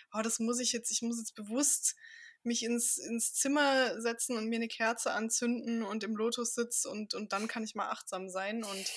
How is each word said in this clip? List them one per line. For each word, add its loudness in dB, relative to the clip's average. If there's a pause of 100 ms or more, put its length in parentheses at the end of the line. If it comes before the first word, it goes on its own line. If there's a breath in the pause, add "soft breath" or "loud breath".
(140 loud breath)
„Oh, 0
das 0
muss 2
ich 0
jetzt, -2
ich 0
muss -2
jetzt -8
bewusst 2 (480 loud breath)
mich 0
ins, 2
ins -2
Zimmer 4
setzen 0
und 0
mir 0
eine 0
Kerze 0
anzünden 0
und -2
im -2
Lotussitz 0
und, -6
und -4
dann 0
kann -4
ich -8
mal -2
achtsam -6
sein.“ -2
Und -4